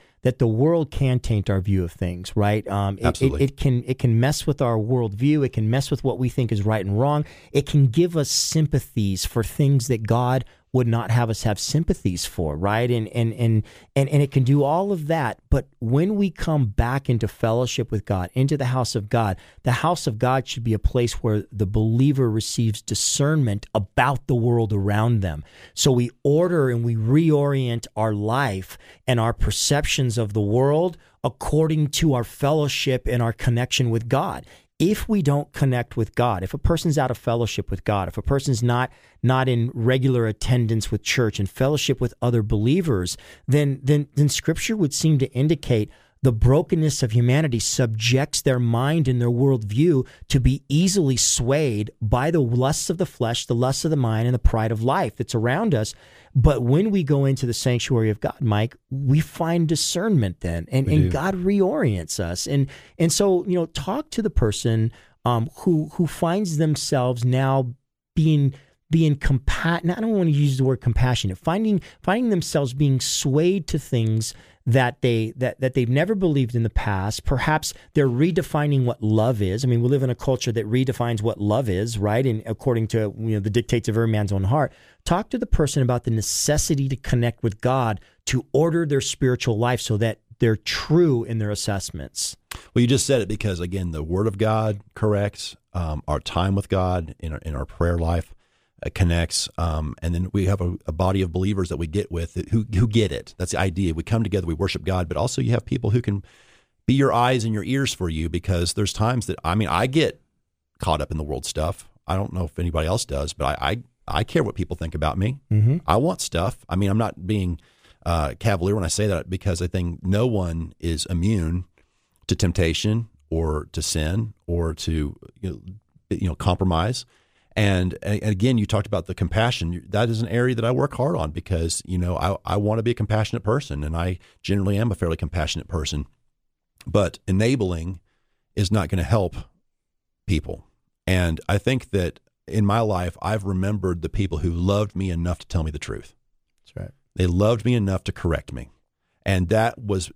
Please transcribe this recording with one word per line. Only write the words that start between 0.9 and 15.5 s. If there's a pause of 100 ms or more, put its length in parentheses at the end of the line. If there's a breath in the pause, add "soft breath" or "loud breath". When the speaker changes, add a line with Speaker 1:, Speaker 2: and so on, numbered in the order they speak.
Speaker 1:
can
taint
our
view
of
things,
right?
Um,
it,
it,
Speaker 2:
Absolutely.
Speaker 1:
it
can,
it
can
mess
with
our
worldview.
It
can
mess
with
what
we
think
is
right
and
wrong. (260 loud breath)
It
can
give
us
sympathies
for
things
that
God (260 soft breath)
would
not
have
us
have
sympathies
for,
right?
And,
and,
and, (340 loud breath)
and,
and
it
can
do
all
of
that. (140)